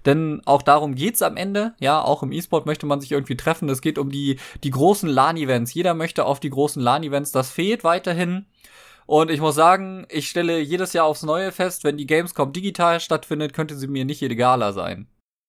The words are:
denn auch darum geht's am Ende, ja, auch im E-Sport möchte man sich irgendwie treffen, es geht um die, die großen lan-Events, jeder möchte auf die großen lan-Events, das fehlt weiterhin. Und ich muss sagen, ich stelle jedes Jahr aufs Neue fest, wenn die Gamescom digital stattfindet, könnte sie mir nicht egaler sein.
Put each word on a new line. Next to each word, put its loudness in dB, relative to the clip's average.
denn 2
auch 6
darum 4
geht's -2
am 0
Ende, -2
ja, 2
auch 0
im -4
E-Sport -4
möchte -2
man 0
sich -8
irgendwie -2
treffen, -2
es -2
geht -2
um -4
die, -2
die -4
großen 2
lan-Events, 2
jeder 0
möchte -2
auf 0
die -4
großen 0
lan-Events, 0
das 0
fehlt -2
weiterhin. 0
Und 4
ich 0
muss 0
sagen, 4
ich -6
stelle 0
jedes -2
Jahr 4
aufs -2
Neue -2
fest, -4
wenn 0
die -8
Gamescom 0
digital 0
stattfindet, -4
könnte -6
sie -10
mir -4
nicht -6
egaler 2
sein. -8